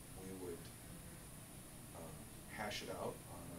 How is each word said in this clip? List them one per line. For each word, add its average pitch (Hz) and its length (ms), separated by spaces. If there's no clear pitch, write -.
we 95 40
would, 85 140
uh, - 200
hash 107 280
it - 60
out - 240
on - 320